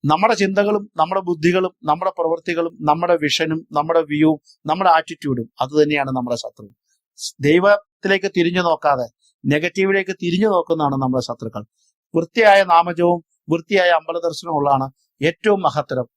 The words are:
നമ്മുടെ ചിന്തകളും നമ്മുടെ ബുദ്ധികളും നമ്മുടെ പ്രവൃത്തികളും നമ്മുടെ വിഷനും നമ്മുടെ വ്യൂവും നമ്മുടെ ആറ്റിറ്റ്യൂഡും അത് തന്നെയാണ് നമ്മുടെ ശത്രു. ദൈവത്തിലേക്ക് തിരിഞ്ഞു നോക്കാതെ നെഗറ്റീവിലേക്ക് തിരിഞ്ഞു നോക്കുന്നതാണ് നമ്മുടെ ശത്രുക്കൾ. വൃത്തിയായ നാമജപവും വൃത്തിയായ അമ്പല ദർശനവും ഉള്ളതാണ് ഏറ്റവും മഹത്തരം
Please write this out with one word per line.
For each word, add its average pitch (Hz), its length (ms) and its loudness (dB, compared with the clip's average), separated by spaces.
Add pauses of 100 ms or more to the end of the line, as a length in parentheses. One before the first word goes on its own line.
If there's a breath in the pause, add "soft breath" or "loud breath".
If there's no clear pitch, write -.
നമ്മുടെ 180 380 2
ചിന്തകളും 202 420 0 (180)
നമ്മുടെ 185 280 -2
ബുദ്ധികളും 175 440 0 (180)
നമ്മുടെ 185 260 -2
പ്രവൃത്തികളും 165 580 -4 (140)
നമ്മുടെ 170 340 2
വിഷനും 160 380 -2 (160)
നമ്മുടെ 165 240 0 (100)
വ്യൂവും 151 280 2 (260 soft breath)
നമ്മുടെ 175 320 0
ആറ്റിറ്റ്യൂഡും 135 500 -4 (140)
അത് 135 120 -6 (100)
തന്നെയാണ് 143 340 -2
നമ്മുടെ 120 260 -4
ശത്രു. - 240 -16 (800)
ദൈവത്തിലേക്ക് 190 920 0
തിരിഞ്ഞു 175 320 0
നോക്കാതെ 143 380 0 (360)
നെഗറ്റീവിലേക്ക് 185 800 0
തിരിഞ്ഞു 185 320 0
നോക്കുന്നതാണ് 156 480 0
നമ്മുടെ 127 260 -2
ശത്രുക്കൾ. 113 360 -10 (480)
വൃത്തിയായ 196 500 4
നാമജപവും 175 580 2 (280)
വൃത്തിയായ 175 400 0
അമ്പല 165 360 0
ദർശനവും 165 320 -4
ഉള്ളതാണ് 139 280 2 (360)
ഏറ്റവും 196 440 0
മഹത്തരം 135 520 -2